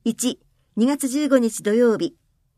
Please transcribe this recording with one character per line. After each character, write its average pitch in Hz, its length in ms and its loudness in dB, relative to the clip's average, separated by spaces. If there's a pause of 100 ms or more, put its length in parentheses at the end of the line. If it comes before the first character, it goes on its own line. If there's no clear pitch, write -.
一、 233 360 -4 (360)
二 214 100 0
月 277 220 -2
十 285 200 -2
五 262 120 4
日 226 240 -4
土 202 100 -2
曜 233 240 2
日。 165 180 -6 (420)